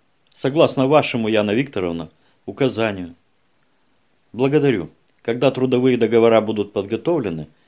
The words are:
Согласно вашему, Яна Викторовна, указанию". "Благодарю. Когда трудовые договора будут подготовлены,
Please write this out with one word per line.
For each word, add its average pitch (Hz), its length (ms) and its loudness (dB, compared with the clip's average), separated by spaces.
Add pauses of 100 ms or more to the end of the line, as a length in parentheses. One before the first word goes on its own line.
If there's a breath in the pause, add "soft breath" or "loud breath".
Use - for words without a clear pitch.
(300)
Согласно 135 580 0
вашему, 135 400 0
Яна 104 240 0
Викторовна, 90 560 -4 (380)
указанию". 101 680 -4 (1200)
"Благодарю. 131 580 0 (320)
Когда 123 280 0
трудовые 127 480 2
договора 113 420 4
будут 104 320 -4
подготовлены, 107 760 -4 (200)